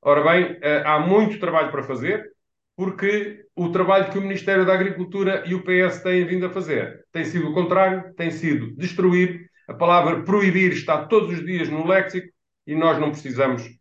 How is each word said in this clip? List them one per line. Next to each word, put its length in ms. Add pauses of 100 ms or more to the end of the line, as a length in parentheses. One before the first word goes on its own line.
Ora 220
bem, 380
eh, 240
há 140
muito 380
trabalho 320
para 140
fazer, 480 (460)
porque 640 (100)
o 140
trabalho 420
que 80
o 40
Ministério 440
da 80
Agricultura 720
e 80
o 80
P 200
S 200
têm 240
vindo 200
a 40
fazer 640
tem 140
sido 240
o 40
contrário, 640
tem 160
sido 460
destruir. 720 (180)
A 60
palavra 500
proibir 480
está 340
todos 320
os 80
dias 220
no 180
léxico 440 (360)
e 80
nós 240
não 140
precisamos 520 (180)